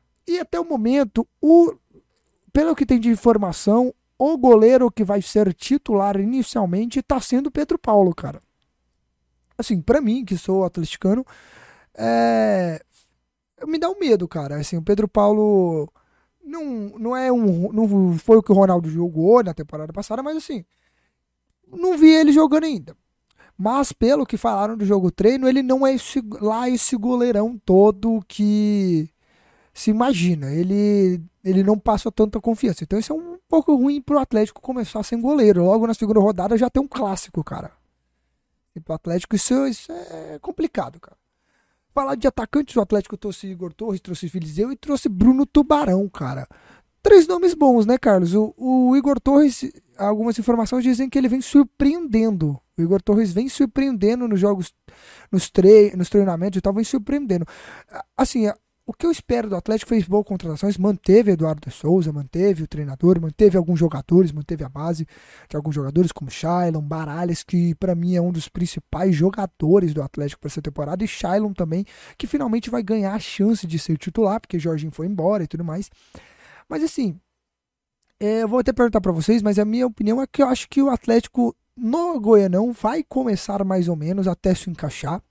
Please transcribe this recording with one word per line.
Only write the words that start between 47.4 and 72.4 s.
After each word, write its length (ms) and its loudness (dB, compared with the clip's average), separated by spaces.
bons, 320 4
né, 140 2
Carlos? 340 2
O, 240 2
o 380 2
Igor 240 0
Torres, 500 2
algumas 440 -2
informações 440 -2
dizem 240 0
que 120 -2
ele 80 2
vem 140 -2
surpreendendo. 1200 0
O 60 -4
Igor 180 2
Torres 320 0
vem 160 -2
surpreendendo 800 -2
nos 120 0
jogos, 340 0
nos 200 -2
tre-, 440 8
nos 140 -4
treinamentos 480 0
e 40 -2
tal, 120 0
vem 100 -2
surpreendendo. 640 -4
Assim, 320 0
o 80 -12
que 120 -8
eu 60 2
espero 380 -4
do 60 -4
Atlético, 340 -4
fez 180 2
boas 180 0
contratações, 520 -6
manteve 560 4
Eduardo 360 -4
Souza, 420 0
manteve 520 -2
o 40 -8
treinador, 540 0
manteve 360 4
alguns 220 0
jogadores, 520 2
manteve 320 -8
a 60 -10
base 360 -6
de 80 -10
alguns 200 -4
jogadores 360 0
como 200 -14
Shailon, 500 -2
Baralhas, 640 -6
que 320 0
pra 200 -4
mim 200 -2
é 60 0
um 100 -2
dos 180 -6
principais 640 -4
jogadores 800 0
do 80 -4
Atlético 400 -10
pra 60 -10
essa 140 -10
temporada, 420 -8
e 40 -2
Shailon 460 -4
também, 320 -4
que 100 -10
finalmente 420 -4